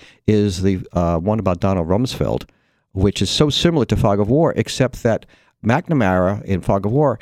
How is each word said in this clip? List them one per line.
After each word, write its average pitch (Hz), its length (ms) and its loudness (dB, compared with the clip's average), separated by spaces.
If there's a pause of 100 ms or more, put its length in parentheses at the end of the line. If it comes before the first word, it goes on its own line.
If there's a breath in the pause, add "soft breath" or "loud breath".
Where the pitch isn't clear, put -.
(260 loud breath)
is 104 360 2
the, 95 180 0 (120)
uh, 85 260 0
one 104 200 -2
about 92 220 -2
Donald 95 280 0
Rumsfeld, 92 600 -2 (440)
which 98 300 0
is 92 80 0
so 151 180 2
similar 160 380 0
to 104 100 0
Fog 101 240 2
of 101 80 0
War, 147 280 2
except - 480 -2
that 110 200 -2 (400 soft breath)
McNamara 104 800 0
in 95 160 -2
Fog 98 240 0
of 104 80 -2
War, 139 300 0